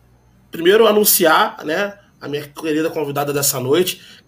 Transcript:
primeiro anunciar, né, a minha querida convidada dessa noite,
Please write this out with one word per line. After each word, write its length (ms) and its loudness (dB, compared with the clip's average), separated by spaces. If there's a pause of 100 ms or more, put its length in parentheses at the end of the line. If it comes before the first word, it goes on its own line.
(520)
primeiro 360 4
anunciar, 800 2
né, 320 -6 (240)
a 60 -14
minha 200 -8
querida 420 -4
convidada 440 -4
dessa 260 -2
noite, 420 0 (260)